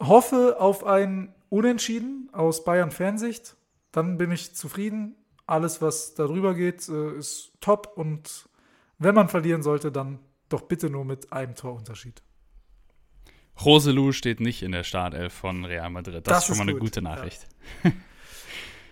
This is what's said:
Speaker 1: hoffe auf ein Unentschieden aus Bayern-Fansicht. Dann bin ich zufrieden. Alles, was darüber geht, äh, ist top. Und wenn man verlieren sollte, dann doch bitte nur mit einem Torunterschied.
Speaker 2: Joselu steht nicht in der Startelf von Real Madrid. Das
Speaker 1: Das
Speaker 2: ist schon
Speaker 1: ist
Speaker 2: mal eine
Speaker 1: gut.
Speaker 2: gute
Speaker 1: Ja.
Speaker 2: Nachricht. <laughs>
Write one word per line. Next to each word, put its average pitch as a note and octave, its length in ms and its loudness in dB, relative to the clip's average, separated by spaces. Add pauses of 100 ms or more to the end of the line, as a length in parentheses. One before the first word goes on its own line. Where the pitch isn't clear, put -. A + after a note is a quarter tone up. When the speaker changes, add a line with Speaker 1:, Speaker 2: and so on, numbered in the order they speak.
Speaker 1:
hoffe B3 600 6
auf G3 240 2
ein F#3+ 500 0 (140)
Unentschieden A#3+ 840 -2
aus D#3+ 320 0
Bayern-Fansicht. F#3 920 -2 (340)
Dann E3+ 280 -2
bin F3 120 0
ich - 240 -6
zufrieden. G#3 640 -8 (320)
Alles, E3 340 -2
was - 320 -2
darüber F3+ 400 0
geht, F3+ 340 -4
äh, D3+ 300 -6
ist - 420 -12
top. G#3 360 0
Und D#3 520 -8 (500)
wenn G3 180 6
man G3 120 8
verlieren E3 360 0
sollte, D3 260 0
dann C3+ 300 -6 (280)
doch C#3+ 140 -4
bitte E3 280 -4
nur C#3 140 -6
mit C3+ 280 -10
einem B2+ 240 -8
Torunterschied. A#2 680 -14 (1400)
Speaker 2:
Joselu C#3 540 6
steht A#2 260 -2
nicht A#2 240 -2
in F#2 80 -6
der F2+ 140 -4
Startelf F2 480 -4
von F#2 320 -8
Real F2 260 -8
Madrid. F2 340 -10
Das A2+ 100 2
Speaker 1:
Das - 40 6
Speaker 2:
ist E3+ 80 -2
schon - 80 -2
Speaker 1:
ist G#2+ 40 0
Speaker 2:
mal G#2 40 0
eine G2+ 120 0
Speaker 1:
gut. G2+ 80 -6
Speaker 2:
gute A2 180 -4
Speaker 1:
Ja. E2+ 100 -6
Speaker 2:
Nachricht. - 380 -12 (340)
<laughs> F#3 100 4 (1000)